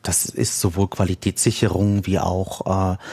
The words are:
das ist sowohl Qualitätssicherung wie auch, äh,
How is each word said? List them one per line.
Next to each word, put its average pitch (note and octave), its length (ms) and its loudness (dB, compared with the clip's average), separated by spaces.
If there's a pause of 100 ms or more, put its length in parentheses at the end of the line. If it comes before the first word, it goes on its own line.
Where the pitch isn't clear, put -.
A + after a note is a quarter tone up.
das - 220 -2
ist - 340 -2
sowohl F#2+ 300 2
Qualitätssicherung G2+ 1160 0
wie F#2 140 2
auch, F#2 760 0
äh, F2+ 40 -4 (160)